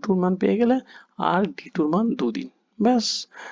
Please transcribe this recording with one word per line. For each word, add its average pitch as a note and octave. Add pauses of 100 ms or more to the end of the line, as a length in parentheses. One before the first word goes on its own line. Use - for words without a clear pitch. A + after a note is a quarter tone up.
টুর F#3+
মান F#3
পেয়ে G3
গেলে, A#3+ (540)
আর F3+ (160)
ডি -
টুর D3+
মান G#3+ (140)
দুদিন। A#2+ (320)
ব্যাস, A#3 (460)